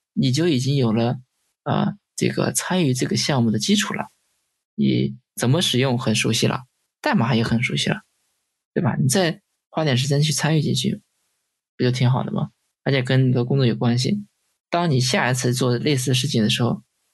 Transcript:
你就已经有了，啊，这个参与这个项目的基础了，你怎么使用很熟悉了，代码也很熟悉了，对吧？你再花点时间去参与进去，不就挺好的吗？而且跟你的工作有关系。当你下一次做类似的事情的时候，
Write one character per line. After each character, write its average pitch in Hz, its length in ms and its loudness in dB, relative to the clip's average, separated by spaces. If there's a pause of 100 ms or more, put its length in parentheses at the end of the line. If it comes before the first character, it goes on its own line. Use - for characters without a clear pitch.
(120)
你 135 180 0
就 156 160 2
已 151 120 2
经 123 180 0
有 120 160 2
了， 120 280 0 (420)
啊， - 320 -2 (200)
这 - 140 0
个 - 240 -2
参 180 320 -2
与 131 80 2
这 127 140 -2
个 - 100 -2
项 127 260 0
目 113 80 2
的 104 80 0
基 196 160 0
础 - 200 -2
了， - 140 -8 (680)
你 67 420 0 (200)
怎 - 120 -2
么 156 140 2
使 127 160 -2
用 127 200 0
很 113 160 -2
熟 - 160 -2
悉 - 160 0
了， - 180 -2 (360)
代 302 140 0
码 131 200 2
也 113 80 2
很 113 200 0
熟 - 120 -4
悉 143 140 -2
了， - 140 -4 (720)
对 - 80 0
吧？ 196 140 0
你 147 120 2
再 165 320 0 (300)
花 160 120 -4
点 139 140 2
时 131 100 0
间 143 140 2
去 156 100 2
参 156 280 0
与 - 20 0
进 - 140 0
去， - 260 -4 (760)
不 - 40 -2
就 123 80 2
挺 127 200 2
好 123 120 0
的 104 80 -8
吗？ - 200 -4 (340)
而 143 80 0
且 135 80 2
跟 131 300 2
你 - 20 2
的 123 100 0
工 127 140 0
作 135 80 2
有 113 100 2
关 120 240 0
系。 202 280 -2 (420)
当 170 220 0
你 131 100 2
下 127 300 0
一 127 40 0
次 123 200 -2
做 123 240 0
类 143 180 0
似 127 140 -2
的 127 40 2
事 131 140 0
情 117 140 0
的 104 80 2
时 - 120 0
候， 127 200 -2 (320)